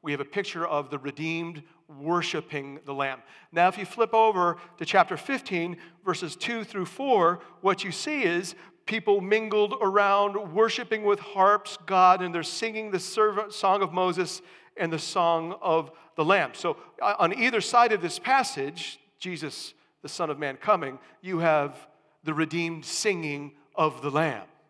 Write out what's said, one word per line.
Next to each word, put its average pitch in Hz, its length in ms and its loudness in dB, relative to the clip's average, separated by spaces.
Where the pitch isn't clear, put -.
We 156 80 -6
have 143 100 -4
a 139 40 -4
picture 170 420 -6
of 147 240 -4
the 147 80 -8
redeemed 160 640 -8
worshiping 151 960 -4
the 139 100 -10
Lamb. 135 280 -4
Now, 170 160 4
if 185 100 -2
you 196 80 -8
flip 226 260 -2
over 190 460 4
to 170 60 -6
chapter 175 320 4
fifteen, 175 640 -4
verses 170 300 -4
two 226 300 -6
through 185 220 -6
four, 180 540 2
what 190 240 2
you 190 80 -6
see 285 320 -4
is 175 320 0
people 208 340 2
mingled 214 600 2
around, 202 760 2
worshiping 220 500 0
with 202 140 4
harps 202 580 2
God, 185 360 6
and 175 120 -4
they're 170 80 -2
singing 220 480 -6
the 185 100 -2
serv-, 208 520 0
song 196 300 2
of 160 100 -4
Moses 180 480 -2
and 165 160 -2
the 160 60 -4
song 170 640 0
of 165 300 0
the 160 80 0
Lamb. 165 300 2
So, - 220 -4
uh, - 160 2
on 180 160 2
either 240 260 0
side 240 320 4
of 202 80 -2
this 165 180 -6
passage, 170 800 -2
Jesus, 160 560 -10
the 147 60 -12
Son 160 220 -4
of 143 80 -6
Man, 139 180 -6
coming, 151 420 0
you 180 200 -4
have 151 340 2
the 156 100 -4
redeemed 160 500 -2
singing 147 680 -4
of 147 280 0
the 143 80 -4
Lamb. 139 360 -2